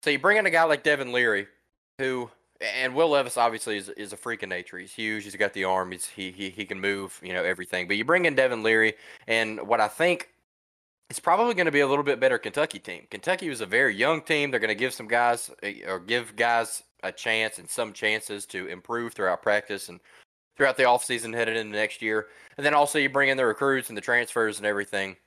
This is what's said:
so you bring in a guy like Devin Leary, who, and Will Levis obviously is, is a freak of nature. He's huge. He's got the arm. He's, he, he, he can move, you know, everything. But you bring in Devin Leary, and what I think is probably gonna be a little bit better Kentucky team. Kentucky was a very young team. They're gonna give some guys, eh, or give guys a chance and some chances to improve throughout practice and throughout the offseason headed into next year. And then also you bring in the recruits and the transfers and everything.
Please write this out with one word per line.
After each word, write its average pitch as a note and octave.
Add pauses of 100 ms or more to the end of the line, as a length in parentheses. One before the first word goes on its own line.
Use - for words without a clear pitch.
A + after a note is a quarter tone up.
so -
you C#3+
bring G3
in G3
a F3+
guy E3
like D3+
Devin C3+
Leary, A2 (520)
who, B2+ (320)
and B2+
Will D#3+
Levis C#3
obviously A2+
is, G2
is G#2
a -
freak A#2
of G2
nature. F2+
He's F2+
huge. G#2+
He's G2
got G2+
the F#2+
arm. F#2
He's, F2+
he, F#2
he, F#2+
he G2
can F#2+
move, G2
you F#2
know, F2+
everything. F2+
But G2+
you A2+
bring F3
in D3+
Devin B2+
Leary, A2 (340)
and A2+
what A2
I G#2+
think F3 (800)
is -
probably A3
gonna F3+
be C#3+
a C#3+
little C#3+
bit C#3
better C3
Kentucky B2+
team. F2
Kentucky F3
was A#2
a A2
very A2+
young C#3+
team. C#3+
They're B2+
gonna A2
give A#2+
some A#2
guys, A#2+ (120)
eh, G2+
or F#2+
give A2
guys A#2 (200)
a F#2
chance A2
and -
some A2
chances G#2+
to F#2
improve A#2
throughout F#2
practice G#2
and F2 (560)
throughout C3+
the C3+
offseason A#2+
headed A2+
into G#2+
next G#2+
year. G#2+ (280)
And C#3
then D3
also D3
you C3+
bring C#3
in C3+
the C3
recruits C3
and A2
the G2
transfers A#2
and G2+
everything. G2+ (100)